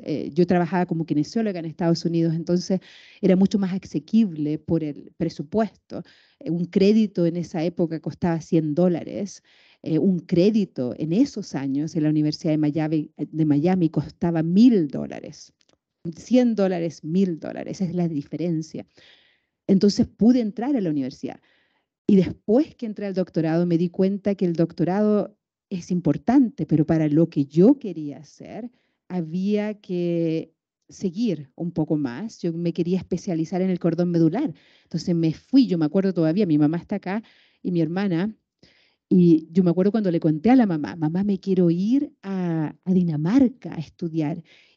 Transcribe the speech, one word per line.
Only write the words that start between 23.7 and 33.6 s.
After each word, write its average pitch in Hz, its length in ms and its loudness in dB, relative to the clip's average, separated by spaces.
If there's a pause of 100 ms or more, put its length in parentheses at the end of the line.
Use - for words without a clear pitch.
di 175 100 0
cuenta 196 460 -2
que 196 100 -2
el 175 80 0
doctorado 180 840 0 (340)
es 180 200 -10
importante, 180 760 0
pero 156 180 2
para 160 240 0
lo 160 200 2
que 151 160 -2
yo 196 340 4
quería 151 400 -10
hacer 160 520 -16 (360)
había 190 720 -4
que 170 720 -4 (340)
seguir 175 680 -6
un 175 160 -8
poco 160 260 -2
más. 143 440 -8
Yo 170 120 -4
me 170 200 -4
quería 180 260 -2
especializar 175 640 -6